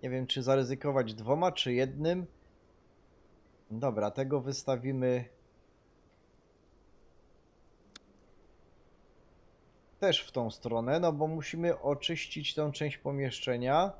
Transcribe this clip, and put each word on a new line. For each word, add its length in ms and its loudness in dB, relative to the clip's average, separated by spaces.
Nie 60 -4
wiem, 180 -2
czy 160 -2
zaryzykować 680 2
dwoma, 380 2
czy 220 -2
jednym. 520 0
Dobra, 400 0
tego 300 0
wystawimy 880 0
też 220 4
w 100 -16
tą 200 -2
stronę, 480 0
no 140 2
bo 140 0
musimy 540 -2
oczyścić 720 -4
tą 180 -2
część 260 -4
pomieszczenia. 1000 0